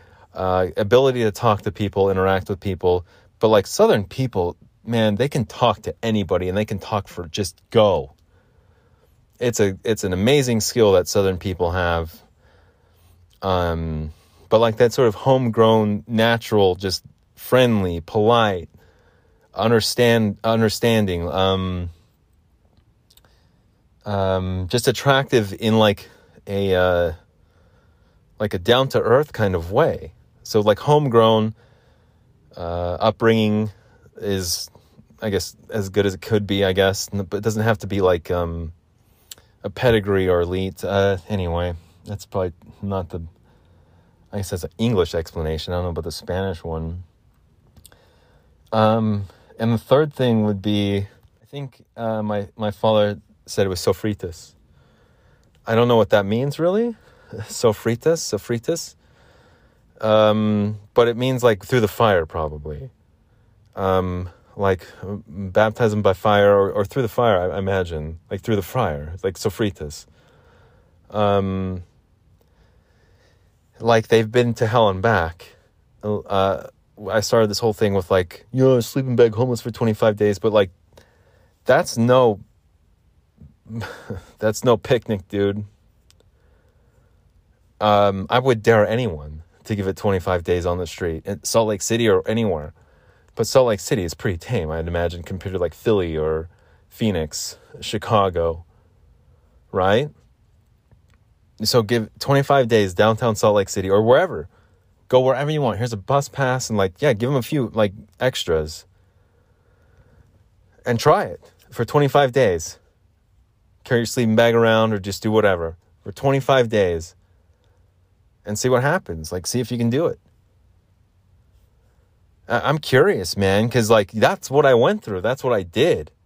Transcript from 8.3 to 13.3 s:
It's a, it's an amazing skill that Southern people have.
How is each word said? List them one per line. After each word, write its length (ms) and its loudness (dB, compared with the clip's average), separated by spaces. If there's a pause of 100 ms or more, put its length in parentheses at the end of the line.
It's 200 -2
a, 240 2
it's 200 -2
an 100 -2
amazing 480 2
skill 300 2
that 160 4
Southern 320 0
people 320 -2
have. 420 -2 (1300)